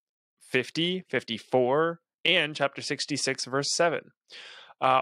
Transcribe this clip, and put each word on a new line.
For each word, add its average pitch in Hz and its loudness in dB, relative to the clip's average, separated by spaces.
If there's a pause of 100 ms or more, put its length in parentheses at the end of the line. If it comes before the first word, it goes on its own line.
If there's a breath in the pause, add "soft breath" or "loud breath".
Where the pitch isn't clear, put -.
(400)
fifty, 170 -2
fifty-four, 131 0 (220)
and 156 2
chapter 139 -2
sixty-six, 135 -4
verse 135 -2
seven. 170 0 (720 loud breath)
Uh, 131 4